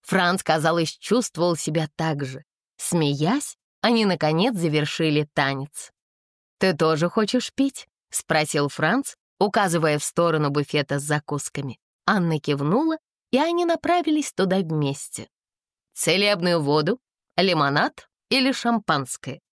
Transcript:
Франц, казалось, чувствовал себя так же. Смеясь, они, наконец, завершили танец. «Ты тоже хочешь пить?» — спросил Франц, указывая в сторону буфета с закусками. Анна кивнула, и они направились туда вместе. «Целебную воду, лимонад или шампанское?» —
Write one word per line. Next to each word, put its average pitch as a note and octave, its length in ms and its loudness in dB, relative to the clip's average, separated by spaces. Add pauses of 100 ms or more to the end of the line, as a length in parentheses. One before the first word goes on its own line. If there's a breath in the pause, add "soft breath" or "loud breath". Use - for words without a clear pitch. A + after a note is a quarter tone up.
Франц, F#3 420 0
казалось, D#3+ 480 2
чувствовал F3 640 0
себя D#3 400 -4
так D3+ 280 -4
же. C3 200 -12 (320)
Смеясь, D#3 800 -2 (260)
они, A3+ 240 4
наконец, F3+ 500 0
завершили D3+ 800 0
танец. C#3 580 -4 (680)
«Ты F#3 160 2
тоже D#3+ 360 2
хочешь A3 420 -2
пить?» — - 360 -4 (220)
спросил D3 580 0
Франц, F3+ 460 -2 (240)
указывая E3+ 600 2
в D3 60 -6
сторону D#3 460 0
буфета C#3+ 480 -2
с C#3 40 -6
закусками. C#3+ 760 -6 (280)
Анна E3+ 340 0
кивнула, F3+ 560 0 (340)
и B3 80 4
они E4+ 260 0
направились E4 680 0
туда F#3+ 280 0
вместе. D3+ 680 -4 (640)
«Целебную F3+ 680 2
воду, D3+ 380 2 (380)
лимонад E3+ 720 0 (220)
или C4 220 2
шампанское?» — E3 880 -4 (140)